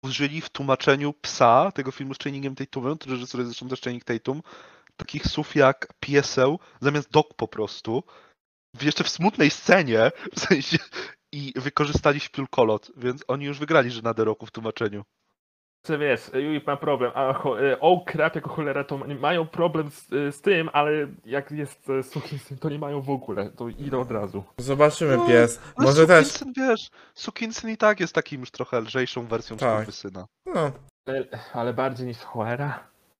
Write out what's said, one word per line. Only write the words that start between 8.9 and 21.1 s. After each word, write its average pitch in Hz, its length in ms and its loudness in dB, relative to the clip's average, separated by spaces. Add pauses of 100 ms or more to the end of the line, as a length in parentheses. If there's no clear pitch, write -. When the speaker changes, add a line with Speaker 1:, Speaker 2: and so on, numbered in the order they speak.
Speaker 1:
w - 60 -2
smutnej 160 420 2
scenie, 135 600 4 (240)
w - 40 -8
sensie, - 380 0 (540)
i 139 240 -10
wykorzystali 143 640 0
śpiulkolot, 120 800 0
więc 127 300 -6
oni 139 180 -4
już 139 140 -8
wygrali 147 320 2
Żenadę 113 320 -2
Roku 110 220 -2
w - 60 -18
tłumaczeniu. 107 520 -6 (840)
Speaker 2:
Czy 156 120 -2
wiesz, 147 240 2 (120)
Yui 143 340 -2
ma 143 100 -2
problem, 131 380 0
a 135 180 0
cho-, 131 260 -2 (120)
e, 123 80 0
oh 175 320 4
crap 160 240 0
jako 151 140 -8
cholera 143 340 -4
to 139 140 -6
ma-, 139 80 -8 (140)
mają 160 280 0
problem 160 440 -2
z, - 220 -16
e, 143 180 -2
z - 100 -14
tym, 170 320 2
ale 147 340 2 (180)